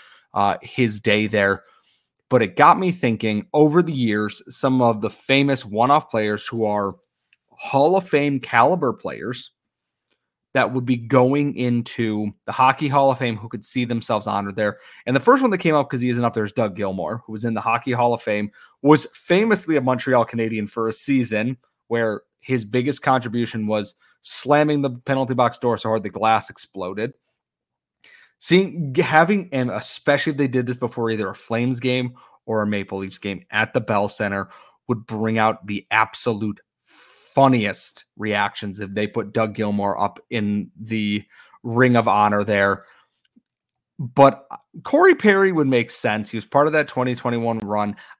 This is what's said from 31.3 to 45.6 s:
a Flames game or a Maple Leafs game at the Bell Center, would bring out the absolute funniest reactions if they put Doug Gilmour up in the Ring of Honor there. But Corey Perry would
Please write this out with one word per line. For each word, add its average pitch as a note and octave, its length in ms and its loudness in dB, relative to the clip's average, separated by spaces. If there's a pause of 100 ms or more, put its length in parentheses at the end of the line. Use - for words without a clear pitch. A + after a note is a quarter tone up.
a G2 40 -14
Flames A#2+ 460 -4
game B2+ 320 -2 (320)
or A2 160 -2
a G#2 60 0
Maple G2+ 320 -4
Leafs G2 180 -10
game F#2+ 340 -8
at G#2+ 220 -2
the B2 80 0
Bell G#2 260 0
Center, G2 440 -6 (360)
would A2+ 200 -6
bring A2 320 -2
out A2 280 0
the G2+ 240 -8
absolute G#2+ 680 -2 (760)
funniest B2 680 2 (140)
reactions G2+ 600 -4
if G2 120 -10
they G#2 160 -2
put G2+ 260 -6
Doug A2 220 -2
Gilmour G#2 440 -2
up - 300 -4
in G#2 500 -4
the G#2 460 -4 (380)
Ring A#2+ 340 4
of A2+ 100 4
Honor G#2 380 2
there. G2 400 0 (1120)
But C3+ 480 4 (360)
Corey F4+ 320 6
Perry G3 360 4
would D#3 160 2